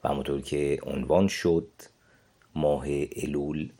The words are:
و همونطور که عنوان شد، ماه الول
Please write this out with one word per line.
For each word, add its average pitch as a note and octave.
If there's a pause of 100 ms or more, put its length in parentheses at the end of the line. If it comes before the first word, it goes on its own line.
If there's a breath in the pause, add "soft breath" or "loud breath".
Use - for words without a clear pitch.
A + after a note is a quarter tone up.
و D2
همونطور C#2
که C#2+
عنوان C#2
شد، E2+ (880 soft breath)
ماه D2 (300)
الول D2